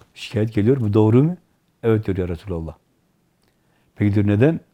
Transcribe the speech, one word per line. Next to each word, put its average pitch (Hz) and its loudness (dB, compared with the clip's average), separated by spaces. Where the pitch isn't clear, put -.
şikayet - -6
geliyor, 120 2
bu 104 -2
doğru 110 4
mu? 175 -2
Evet 110 0
diyor 95 -4
ya 90 -4
Resulallah. 82 -10
Peki 101 0
diyor, 104 2
neden 117 2